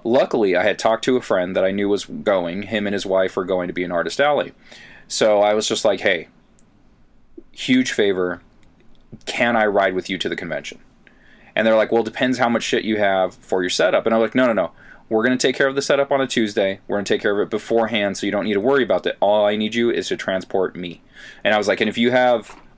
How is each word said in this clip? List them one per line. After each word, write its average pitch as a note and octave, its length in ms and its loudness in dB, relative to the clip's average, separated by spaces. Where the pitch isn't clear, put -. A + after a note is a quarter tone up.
luckily, A2+ 500 2
I F2+ 80 2
had G2+ 160 0
talked A2+ 260 0
to B2+ 120 2
a A#2+ 60 -2
friend F#2 340 -2
that F#2 80 2
I F#2+ 60 2
knew G2+ 180 -2
was G2+ 160 0
going. F#2 600 -2
Him G#2 220 -4
and G2+ 60 -2
his G2 140 -4
wife F#2+ 280 0
were F#2 120 -4
going F2+ 200 -2
to F2+ 80 -6
be F2 80 -4
in F2 80 -4
Artist E2+ 300 -2
Alley. C#3+ 320 0
So G#2 320 4
I G#2 140 4
was A2 120 0
just A2 200 -2
like, G2 140 2
"Hey, F2+ 280 0
huge B2+ 400 0
favor. F#2 500 0
Can A#2+ 300 0
I G#2+ 100 4
ride G2 280 2
with F#2 160 -4
you F2+ 80 -4
to F2 100 -4
the E2 80 -4
convention?" D#2 420 -10
And G#2+ 100 2
they're A2 100 4
like, G#2+ 140 2
"Well, A2+ 120 2
it G#2+ 100 -4
depends B2+ 260 -2
how B2 120 2
much A#2 120 0
shit - 220 -2
you G#2+ 140 -2
have F#2+ 380 0
for F#2 260 -2
your F#2 80 -2
setup." F#2 360 2
And A2+ 80 2
I'm A2+ 60 2
like, A2 140 0
"No, C3 120 4
no, A#2 60 2
no. F#2 200 -2
We're A2 140 0
gonna B2+ 160 2
take C3 180 0
care C#3 100 2
of C3+ 80 -2
the C#3 60 0
setup C#3 320 0
on C3+ 80 0
a C3 60 0
Tuesday. G#2 600 -2
We're G2+ 120 -4
gonna G2+ 80 -4
take G#2 160 -2
care G#2 180 0
of F2+ 60 0
it - 40 -16
beforehand, A2 680 -2
so G2+ 80 -4
you F#2+ 60 -2
don't G2+ 120 -2
need G#2+ 80 -2
to G2+ 80 0
worry C3 220 2
about F#2+ 220 0
that. - 160 -4
All G#2 260 2
I G#2 100 0
need G#2+ 180 -4
you A#2 160 2
is - 180 -4
to F#2 100 -2
transport F#2+ 580 -4
me." F2 240 -12
And G#2 120 2
I G#2+ 40 2
was G2+ 100 0
like, G2 120 0
"And G#2+ 80 2
if G2 80 -4
you A#2+ 140 2
have B2 440 2